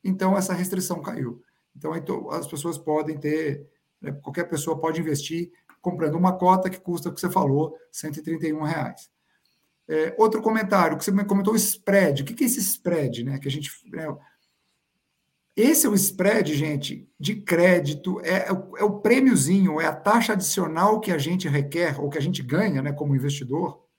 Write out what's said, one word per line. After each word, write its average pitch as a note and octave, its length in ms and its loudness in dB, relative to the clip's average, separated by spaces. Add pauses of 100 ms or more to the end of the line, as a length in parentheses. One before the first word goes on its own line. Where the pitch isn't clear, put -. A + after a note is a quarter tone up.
então F#3+ 360 0
essa F#3+ 160 -2
restrição F3+ 480 -4
caiu. - 420 -8 (320)
Então, D#3 160 -8
aí E3 80 -6
to-, - 300 -6
as E3 180 -6
pessoas D#3+ 300 -6
podem D3+ 400 -4
ter, D3+ 500 -4 (320)
né, D3 140 -10 (100)
qualquer F3 220 -6
pessoa D#3 340 -4
pode D#3+ 220 -2
investir D#3+ 500 -4 (300)
comprando D#3 340 -2
uma F3+ 160 4
cota F#3 380 2
que - 100 -10
custa, E3+ 300 -6
o D3+ 40 -8
que - 60 -12
você F3+ 100 -2
falou, D3+ 460 0 (160)
cento D#3 280 -10
e - 20 -14
trinta D#3+ 260 -4
e D#3 60 -2
um D#3 100 -4
reais. D3+ 480 -6 (760)
É, D#3 320 -2
outro A3 240 4
comentário, G3 560 2
que - 60 -8
você G3+ 80 0
me G3 140 2
comentou, G3+ 280 2
o A3+ 40 2
spread. F#3 640 2
O - 40 -4
que - 80 -10
que C4 120 0
é - 20 2
esse - 120 -2
spread, C#3 680 -2
né, C3+ 120 -4
que C#3 120 -6
a - 20 -2
gente, C#3 180 -6 (200)
né, D#3+ 180 -8 (1500)
esse D4 280 6
é A#3 40 4
o G#3 40 2
spread, F#3+ 600 2
gente, D3 500 -4 (140)
de G#3 160 -4
crédito, E3+ 840 2
é, F#3 260 0
é F#3+ 60 -2
o, - 240 -8
é G3+ 60 0
o G3+ 180 0
prêmiozinho, F#3+ 800 4
é D#3+ 60 0
a D#3 80 -2
taxa A3+ 360 2
adicional F#3+ 680 2
que F3+ 100 -2
a E3 60 2
gente D#3+ 320 0
requer, C#3+ 500 0
ou C#3+ 100 -2
que D3+ 80 -6
a C#3+ 40 -2
gente C#3+ 200 -2
ganha, C#3+ 400 0
né, C#3+ 120 -4
como C#3+ 200 -2
investidor C#3 720 -2 (140)